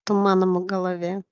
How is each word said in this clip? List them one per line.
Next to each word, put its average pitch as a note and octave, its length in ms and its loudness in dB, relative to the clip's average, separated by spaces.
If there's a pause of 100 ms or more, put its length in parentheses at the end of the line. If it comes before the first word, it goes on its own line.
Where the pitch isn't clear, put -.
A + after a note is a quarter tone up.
Туманом F#3+ 500 2
в F3+ 120 -2
голове. F3+ 640 -4